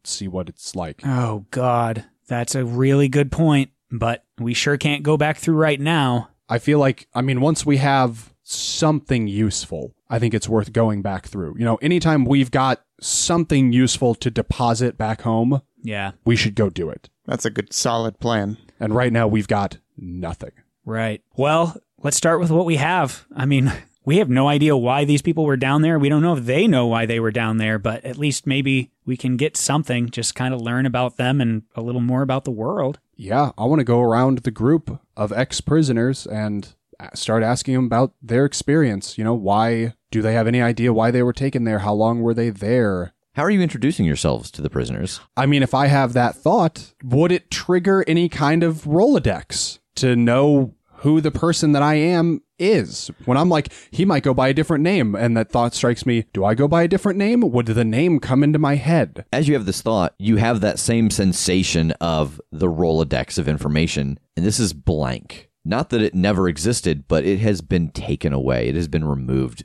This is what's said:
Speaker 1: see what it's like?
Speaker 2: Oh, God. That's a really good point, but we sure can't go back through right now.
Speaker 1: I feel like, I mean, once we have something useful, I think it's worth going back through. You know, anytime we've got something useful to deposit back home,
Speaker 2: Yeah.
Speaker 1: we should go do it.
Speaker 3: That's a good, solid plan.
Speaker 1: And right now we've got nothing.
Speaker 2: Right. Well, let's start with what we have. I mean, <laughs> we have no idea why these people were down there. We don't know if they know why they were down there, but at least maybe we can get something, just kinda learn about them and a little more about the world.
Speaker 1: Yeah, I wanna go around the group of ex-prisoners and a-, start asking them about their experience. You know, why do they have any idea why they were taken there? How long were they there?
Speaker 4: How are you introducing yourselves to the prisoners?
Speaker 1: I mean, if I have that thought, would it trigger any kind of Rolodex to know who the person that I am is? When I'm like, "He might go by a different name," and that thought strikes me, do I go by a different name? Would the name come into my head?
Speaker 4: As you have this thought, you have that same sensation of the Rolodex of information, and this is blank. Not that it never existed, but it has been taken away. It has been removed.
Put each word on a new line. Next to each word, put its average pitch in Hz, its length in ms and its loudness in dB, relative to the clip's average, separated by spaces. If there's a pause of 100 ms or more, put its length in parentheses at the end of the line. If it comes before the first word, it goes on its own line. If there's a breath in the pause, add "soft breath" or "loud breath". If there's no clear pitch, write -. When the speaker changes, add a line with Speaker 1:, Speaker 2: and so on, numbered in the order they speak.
Speaker 1:
see - 240 -10
what 90 220 -8
it's - 260 -18
like? 82 300 -10
Speaker 2:
Oh, 113 440 -4
God. 120 540 -2 (240)
That's 120 260 -4
a 131 100 -2
really 135 440 2
good 139 240 0
point, 147 380 2 (200)
but 117 340 -4 (140)
we 117 160 -4
sure 143 220 0
can't 147 280 -2
go 151 120 2
back 151 220 -2
through 165 180 0
right 151 240 2
now. 139 480 0 (200)
Speaker 1:
I 117 100 -2
feel 147 220 2
like, 135 340 0
I 123 80 -2
mean, 131 180 0
once 151 240 0
we 143 140 2
have 131 640 0
something 139 840 -2
useful, 101 680 -4 (140)
I 117 100 -4
think 113 160 0
it's 107 140 -4
worth 110 240 0
going 110 300 0
back 95 240 -6
through. 85 300 -8
You 117 80 -4
know, 113 120 0
anytime 160 480 2
we've 131 260 2
got 135 320 0 (180)
something 156 720 0
useful 123 440 2
to - 140 -4
deposit 120 680 -2
back 110 240 -6
home, 120 400 0 (200)
Speaker 2:
Yeah. 101 300 -8 (120)
Speaker 1:
we 113 120 2
should 104 180 -2
go 107 160 0
do 85 200 -6
it. - 180 -16 (180)
Speaker 3:
That's 127 180 -6
a 117 60 -2
good, 107 220 -8
solid 113 480 -4
plan. 110 360 -2 (220)
Speaker 1:
And 110 160 -2
right 123 180 2
now 117 160 2
we've 104 200 0
got 101 300 -2 (180)
nothing. 87 560 -12 (320)
Speaker 2:
Right. 110 380 -6 (140)
Well, 160 400 2 (260)
let's 147 140 -2
start 165 240 2
with 170 100 0
what 170 160 4
we 165 100 2
have. 156 580 -2
I 131 120 -2
mean, 139 260 2 (160)
<laughs> - 160 -20
we 147 140 2
have 208 100 2
no 131 200 2
idea 147 280 4
why 131 280 0
these 143 180 2
people 160 220 0
were 143 120 2
down 139 260 2
there. 160 160 2
We 143 100 2
don't 151 140 4
know 170 140 2
if 123 80 -6
they 143 220 2
know 127 200 4
why 113 200 0
they 117 140 -2
were 113 100 0
down 110 280 -2
there, 110 200 0
but 110 260 -4
at 127 140 -10
least 147 280 -4
maybe 135 440 -2 (140)
we 127 120 -4
can 127 200 -2
get 143 200 -2
something, 123 540 -2
just - 240 -6
kinda 127 220 -4
learn 120 300 -2
about 123 300 -2
them 135 240 0
and 113 220 -2 (140)
a 117 60 -8
little 120 180 -6
more 127 220 0
about 135 220 -2
the 139 60 -6
world. 135 480 -4 (160)
Speaker 1:
Yeah, 120 440 -2
I 104 80 -4
wanna 143 180 2
go 120 160 2
around 123 380 2
the 117 120 -4
group 135 480 0 (180)
of 104 160 -4
ex-prisoners 131 920 0
and 107 480 -6 (240)
a-, - 180 -20
start 113 260 0
asking 123 320 0
them 127 100 2
about 120 380 0
their 117 240 2
experience. 139 720 0
You 107 60 -4
know, 113 100 2
why 113 600 0 (160)
do 113 120 -2
they 110 100 0
have 113 140 2
any 123 160 2
idea 120 300 2
why 113 180 2
they 123 120 2
were 123 120 2
taken 131 300 -2
there? 107 160 0
How 104 120 -2
long 113 300 0
were 113 120 2
they 117 160 0
there? 101 600 -2 (220)
Speaker 4:
How 147 100 -4
are 190 60 2
you 202 100 4
introducing 135 460 0
yourselves 69 460 -2
to 71 100 -12
the 71 80 -4
prisoners? 64 500 -6 (160)
Speaker 1:
I 135 100 0
mean, 143 160 2
if 127 120 0
I 135 120 2
have 135 280 2
that 120 200 2
thought, - 600 0 (100)
would 143 260 2
it 180 200 0
trigger 185 580 0
any 170 200 2
kind 156 360 2
of 160 200 -2
Rolodex 151 920 0 (180)
to 123 200 2
know 131 580 4 (240)
who 156 220 2
the 151 100 -2
person 165 420 0
that 143 100 4
I 151 120 4
am 165 480 2 (160)
is? 180 500 0 (180)
When 127 120 2
I'm 170 100 2
like, 156 240 0 (200 loud breath)
"He 180 120 0
might 160 200 2
go 131 100 2
by 131 140 2
a 135 60 2
different 151 280 0
name," 156 320 2
and 117 220 0
that 113 140 0
thought 120 240 0
strikes 120 300 0
me, 117 280 0
do 95 120 -2
I 107 100 2
go 139 120 2
by 165 160 2
a 170 60 2
different 190 300 0
name? 226 220 2
Would 120 260 0
the 113 180 0
name 139 340 2
come 131 240 2
into 151 160 2
my 147 160 2
head? 143 580 0
Speaker 4:
As 143 140 0
you 147 80 4
have 113 100 0
this 92 160 -4
thought, 104 380 0
you 107 180 2
have 117 240 2
that 101 200 0
same 113 280 2
sensation 90 920 0
of 78 400 -2 (100)
the 78 180 -2
Rolodex 80 680 0
of 71 100 -2
information, 73 720 -2 (180)
and 82 80 -2
this 107 140 0
is 98 140 0
blank. 71 720 -6 (180)
Not 113 260 -4
that 117 120 0
it 98 120 0
never 92 340 2
existed, 78 580 -2
but 78 180 0
it 95 160 0
has 104 200 0
been 85 300 -2
taken - 420 -2
away. 64 360 0
It 69 80 -2
has 85 120 -2
been 78 160 -2
removed. 65 600 -2